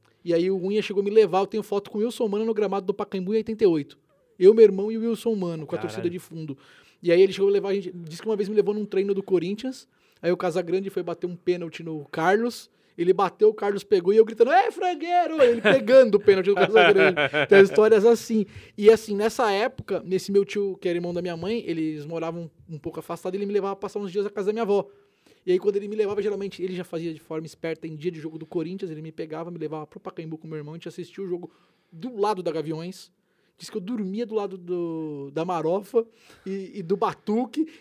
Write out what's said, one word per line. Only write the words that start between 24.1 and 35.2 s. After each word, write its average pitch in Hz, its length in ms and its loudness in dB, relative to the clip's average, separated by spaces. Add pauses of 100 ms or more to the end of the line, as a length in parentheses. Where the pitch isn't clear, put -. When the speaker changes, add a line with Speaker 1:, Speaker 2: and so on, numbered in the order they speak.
Speaker 1:
dias 196 120 -2
na 202 60 -8
casa 196 160 -6
da 214 60 0
minha 226 100 -4
avó. 202 240 0 (580)
E 180 80 -2
aí, 180 60 4
quando 196 180 0
ele 202 120 -6
me 214 80 -8
levava, 202 260 -2
geralmente, 196 400 -6
ele 185 120 -4
já 175 100 -8
fazia 165 280 -8
de 156 80 -14
forma 160 240 -8
esperta, 160 420 -10
em 160 100 -12
dia 165 160 -6
de 160 80 -12
jogo 160 180 -10
do 156 80 -14
Corinthians, 175 460 -6
ele 156 100 -12
me 160 100 -14
pegava, 160 380 -10
me 170 80 -12
levava 156 300 -10
pro - 120 -20
Pacaembu 160 380 -12
com 160 80 -20
meu 156 100 -12
irmão, 147 160 -14
a 165 40 -14
gente 170 120 -14
assistia 175 340 -14
o 196 40 -8
jogo 175 240 -8 (420)
do 208 240 -12
lado 202 280 -2
da 165 80 -4
Gaviões. 160 580 -8 (480)
Diz 165 100 -18
que - 80 -10
eu 208 40 -8
dormia 208 440 -6
do 220 120 -6
lado 196 200 -4
do, 165 760 -8